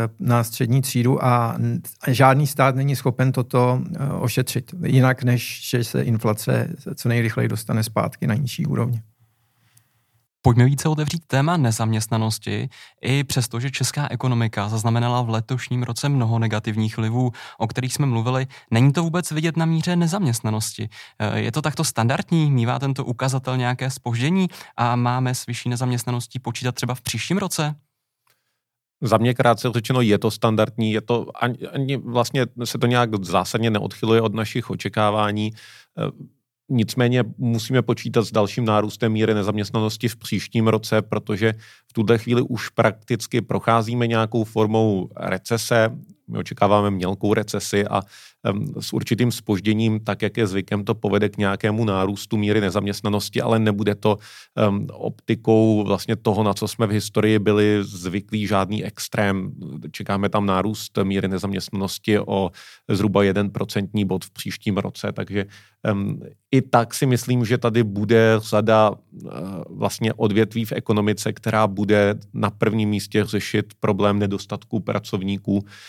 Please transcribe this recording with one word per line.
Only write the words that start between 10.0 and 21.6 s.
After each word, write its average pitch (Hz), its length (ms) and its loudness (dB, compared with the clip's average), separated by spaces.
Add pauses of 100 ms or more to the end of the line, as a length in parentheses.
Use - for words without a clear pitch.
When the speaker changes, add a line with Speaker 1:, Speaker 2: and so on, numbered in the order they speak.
Speaker 2:
Pojďme 123 240 6
více 139 240 2
otevřít 151 380 -2
téma 147 300 0
nezaměstnanosti. 110 1120 -2 (320)
I 135 220 0
přesto, 120 360 -2
že 131 120 -4
česká - 400 -4
ekonomika 117 580 -2
zaznamenala 120 520 0
v 117 80 -2
letošním 123 540 -4
roce 120 260 -4
mnoho 117 300 2
negativních 107 580 -2
vlivů, 117 340 0 (260)
o 113 100 -2
kterých 123 260 -6
jsme 147 120 0
mluvili, 127 420 0 (240)
není 127 220 6
to 170 100 2
vůbec 170 280 -2
vidět 156 260 -2
na 165 80 0
míře 165 300 0
nezaměstnanosti. 117 960 -2 (300)
Eh, 107 200 -2
je 110 120 -2
to 151 100 -2